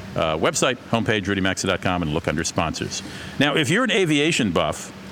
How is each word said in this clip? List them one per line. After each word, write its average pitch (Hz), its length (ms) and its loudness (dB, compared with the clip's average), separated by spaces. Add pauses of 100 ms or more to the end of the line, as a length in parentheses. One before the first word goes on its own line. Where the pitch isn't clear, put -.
(160)
uh, 80 220 2
website, 135 400 0 (140)
homepage, 110 360 0
rudy 98 140 0
maxa 92 240 0
dot 92 160 2
com, 90 220 0
and 76 100 -2
look 80 140 0
under 80 160 0
sponsors. - 580 -2 (380)
Now, 147 160 4
if 151 160 2
you're 220 120 4
an 226 80 0
aviation 151 600 2
buff 80 420 0 (180)